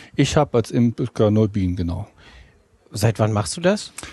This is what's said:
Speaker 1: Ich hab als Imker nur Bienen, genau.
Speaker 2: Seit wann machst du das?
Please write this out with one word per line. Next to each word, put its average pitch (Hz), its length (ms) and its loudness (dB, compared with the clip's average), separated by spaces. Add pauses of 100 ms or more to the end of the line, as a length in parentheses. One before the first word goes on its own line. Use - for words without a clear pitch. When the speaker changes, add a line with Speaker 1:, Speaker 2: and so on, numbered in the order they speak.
(140)
Speaker 1:
Ich - 220 2
hab 147 180 0
als 117 160 0
Imker 117 640 0
nur 107 160 4
Bienen, 95 260 -2
genau. 90 320 -6 (840)
Speaker 2:
Seit 110 260 0
wann 110 140 2
machst 104 240 -2
du 175 40 -12
das? 190 320 -2 (200)